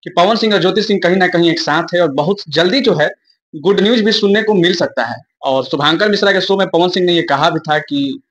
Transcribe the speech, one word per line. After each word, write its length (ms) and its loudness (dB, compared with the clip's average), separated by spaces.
कि 120 -12
पवन 200 4
सिंह 180 0
और 60 2
ज्योति 220 0
सिंह 200 0
कहीं 140 2
ना 120 2
कहीं 220 2
एक 100 -2
साथ 220 0
है 60 0
और 120 2
बहुत 240 0
जल्दी 320 0
जो 140 2
है 160 0
good 240 0
news 200 2
भी 120 2
सुनने 300 2
को 120 0
मिल 200 2
सकता 300 -4
है। 120 -8
और 220 -2
शुभांकर 440 0
मिश्रा 240 0
के 80 0
शो 160 0
में 120 0
पवन 200 2
सिंह 180 -2
ने 60 0
ये 100 0
कहा 280 0
भी 80 -4
था 200 -2
कि 420 -6